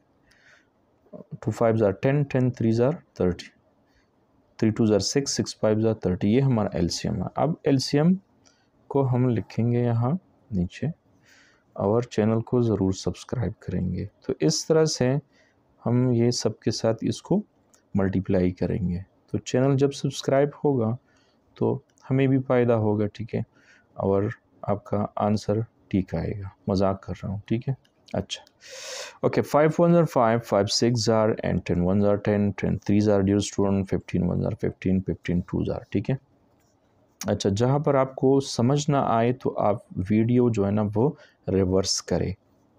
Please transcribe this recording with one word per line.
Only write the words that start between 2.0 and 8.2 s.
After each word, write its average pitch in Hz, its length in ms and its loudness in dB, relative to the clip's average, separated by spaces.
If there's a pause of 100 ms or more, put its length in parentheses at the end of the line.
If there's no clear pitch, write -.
टेन 127 260 0
थ्री 117 220 0
ज़ार 123 300 0 (180)
थर्टी, 92 320 -2 (1080)
थ्री 110 100 4
टू 110 160 2
ज़ार 104 140 4
सिक्स, 139 320 -2
सिक्स - 300 -4
फ़ाइव 107 180 2
ज़ार 110 140 2
थर्टी। 92 340 -2
ये 120 120 4
हमारा 113 380 0
एलसीएम 87 440 -2
है। - 60 -6 (100)
अब 147 280 0
एलसीएम 147 520 2 (680)